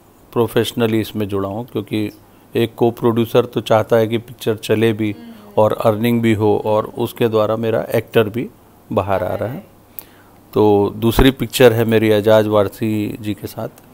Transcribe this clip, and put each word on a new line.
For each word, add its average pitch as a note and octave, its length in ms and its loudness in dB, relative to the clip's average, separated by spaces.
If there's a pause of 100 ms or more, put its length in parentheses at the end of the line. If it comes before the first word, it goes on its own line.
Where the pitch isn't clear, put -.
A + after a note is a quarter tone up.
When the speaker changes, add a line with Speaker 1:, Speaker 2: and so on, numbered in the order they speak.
(340)
Speaker 1:
प्रोफेशनली A2+ 680 0
इसमें G#2+ 280 -4
जुड़ा G2 220 -4
हूँ, A2 160 -10
क्योंकि G#2+ 460 -6 (440)
एक A#2 200 -2
को A#2+ 160 2
प्रोड्यूसर A#2 540 0
तो B2 160 -6
चाहता A2 340 2
है A2+ 120 4
कि A2+ 100 -4
पिक्चर - 380 -6
चले A2 380 0
भी G#2+ 260 -4
Speaker 2:
हम्म। - 120 -20 (260)
Speaker 1:
और G#2+ 160 4
अर्निंग A#2 480 0
भी A2+ 120 2
हो, G#2 320 2
और G#2+ 200 0
उसके A#2+ 420 -4
द्वारा A2 280 0
मेरा A2+ 300 -2 (100)
एक्टर A2 340 0
भी A#2 200 -8 (420)
बाहर F#2+ 320 -2
आ G2 120 -4
रहा G2+ 140 -6
है। - 280 -16 (760)
तो G#2 420 2
दूसरी A#2 360 2
पिक्चर B2 420 2
है A2+ 120 0
मेरी A2 240 2
एजाज G#2+ 380 4
वारसी G#2+ 720 -2
जी G#2 120 -6
के - 140 -12
साथ, A2+ 200 -10 (260)